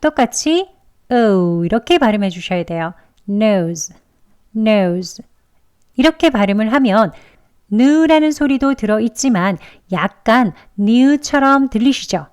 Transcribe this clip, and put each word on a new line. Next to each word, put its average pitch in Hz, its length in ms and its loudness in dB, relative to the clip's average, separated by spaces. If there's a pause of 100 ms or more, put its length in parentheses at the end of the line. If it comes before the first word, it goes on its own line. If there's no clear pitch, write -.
똑같이 302 680 -2 (420)
O 185 540 0
이렇게 226 340 0
발음해 208 320 0
주셔야 175 340 -6
돼요. 165 300 -8 (340)
News, 202 640 -2 (640)
news. 196 680 -2 (760)
이렇게 320 340 2
발음을 214 420 0
하면 226 400 2 (580)
느라는 302 600 2
소리도 277 440 0
들어있지만 214 840 -2 (340)
약간 208 600 0 (260)
니으처럼 269 920 2
들리시죠? 220 640 -2